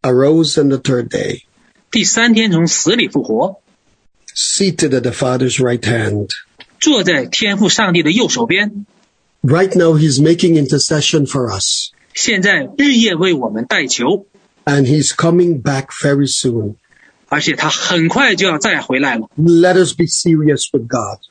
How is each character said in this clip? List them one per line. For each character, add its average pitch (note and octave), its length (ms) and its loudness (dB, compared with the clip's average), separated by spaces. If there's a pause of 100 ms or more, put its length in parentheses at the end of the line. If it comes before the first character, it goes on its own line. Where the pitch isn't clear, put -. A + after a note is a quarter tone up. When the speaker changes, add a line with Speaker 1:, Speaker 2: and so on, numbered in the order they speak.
Speaker 1:
Arose D3+ 580 2
on C#3+ 100 4
the C3+ 80 0
third B2 300 -2
day. - 340 -6 (480)
Speaker 2:
第 G#3+ 140 -2
三 A#3 300 2
天 A3 160 2
从 E3+ 160 2
死 F#3+ 300 0
里 A#3 120 0
复 C#3 140 -2
活。 B2+ 380 -4 (760)
Speaker 1:
Seated - 560 0
at B2+ 120 2
the B2 80 -2
Father's B2+ 480 -2
right A#2+ 220 0
hand. G#2 500 -2 (500)
Speaker 2:
坐 C4 220 2
在 D3+ 240 0
天 G3+ 320 -2
父 G3+ 100 2
上 F#3+ 240 0
帝 F3 100 2
的 D3+ 100 0
右 A3 160 2
手 - 180 -2
边。 G#3 400 -4 (560)
Speaker 1:
Right F3+ 340 2
now E3 220 4
he's C#3+ 240 2
making E3 340 4
intercession D3 680 0
for B2+ 240 -4
us. - 400 -6 (240)
Speaker 2:
现 G#3 260 -2
在 G3 280 0 (100)
日 C#4+ 160 2
夜 A3+ 200 2
为 F3 200 0
我 A#2+ 160 -4
们 A2 160 -6
代 C#3 200 -2
求。 D3 400 -4 (380)
Speaker 1:
And C#3+ 200 2
he's C#3 300 0
coming E3+ 480 0
back C3+ 240 -4 (160)
very C#3+ 280 0
soon. A2+ 440 -4 (540)
Speaker 2:
而 D3 120 -2
且 D3 140 -2
他 D3+ 160 -2
很 E3 380 -2
快 A#3 280 2
就 F#3+ 100 0
要 D#3+ 120 -2
再 E3 240 -2
回 B2+ 160 -4
来 C#3 180 -2
了。 - 220 -8
Speaker 1:
Let F3 440 4
us D#3+ 120 -2
be F3 100 0
serious D#3 680 0
with A2+ 160 -2
God. A2 320 -6 (100)